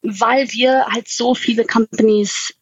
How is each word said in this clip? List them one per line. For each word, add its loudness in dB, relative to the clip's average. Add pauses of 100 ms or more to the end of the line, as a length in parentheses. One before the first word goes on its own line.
weil 0
wir 2
halt -6
so 0
viele -2
Companies 0